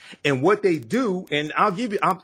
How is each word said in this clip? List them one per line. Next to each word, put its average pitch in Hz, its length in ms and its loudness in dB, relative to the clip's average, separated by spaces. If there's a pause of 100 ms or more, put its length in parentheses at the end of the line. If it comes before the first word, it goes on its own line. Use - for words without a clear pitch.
(240)
And 139 160 2
what 202 220 2
they 175 160 2
do, 185 540 -4
and 147 240 -2
I'll 190 160 2
give 208 200 -6
you, - 100 -4
I'll 175 220 2